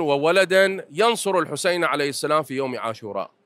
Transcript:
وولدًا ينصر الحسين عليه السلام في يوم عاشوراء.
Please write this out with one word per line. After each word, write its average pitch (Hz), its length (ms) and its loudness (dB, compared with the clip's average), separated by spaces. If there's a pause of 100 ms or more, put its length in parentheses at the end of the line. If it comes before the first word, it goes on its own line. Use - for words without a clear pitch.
وولدًا 180 880 2
ينصر 196 480 0
الحسين 170 440 0
عليه 143 260 0
السلام 151 340 0
في 135 100 -12
يوم 127 260 -4
عاشوراء. 101 520 -8 (140)